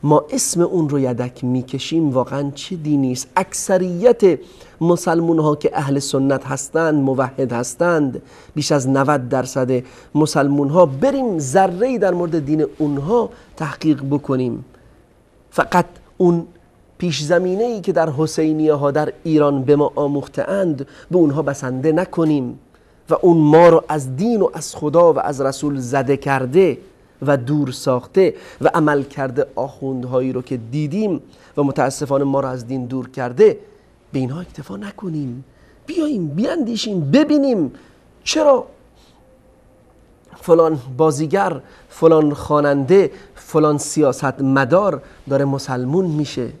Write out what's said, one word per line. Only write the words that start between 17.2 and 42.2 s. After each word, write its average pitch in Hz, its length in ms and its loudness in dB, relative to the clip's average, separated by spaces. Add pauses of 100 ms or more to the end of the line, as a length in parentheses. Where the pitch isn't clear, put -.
زمینه‌ای 185 580 -2
که 190 100 -4
در 160 180 0
حسینیه 156 640 0
ها 143 180 0
در 151 220 -2 (100)
ایران 147 400 2
به 143 120 4
ما 147 200 2
آموخته 143 540 -4
اند، 170 380 -2 (240)
به 175 60 0
اونها 156 240 2
بسنده 139 500 -2
نکنیم 156 680 0 (500)
و 165 120 4
اون 170 160 6
ما 160 320 8
رو 165 200 6
از 135 260 -4
دین 214 260 0
و 175 120 4
از - 220 -12
خدا 160 380 4
و 135 60 0
از 135 220 -4
رسول 139 380 -2
زده 131 380 -2
کرده 139 600 0 (440)
و 139 160 2
دور 135 340 -2
ساخته 139 640 0 (280)
و 135 120 2
عمل 151 300 2
کرده 135 420 -4 (100)
آخوندهایی 131 760 -4
رو 127 100 -6
که 127 160 -8
دیدیم 151 640 -4 (360)
و 147 60 0
متاسفانه 139 600 -2
ما 139 160 0
رو 135 80 -4
از 127 200 -10
دین 127 180 -6
دور 127 240 -8
کرده، 135 480 2 (540)
به 139 80 -4
اینها 131 220 -6
اکتفا 180 360 -16
نکنیم. 151 680 -10 (400)
بیاییم 294 420 -4
بیاندیشیم، 208 840 -2
ببینیم 214 600 2 (520)
چرا 294 420 2 (1700)
فلان 165 440 4 (180)
بازیگر، 160 640 0 (280)
فلان 156 440 4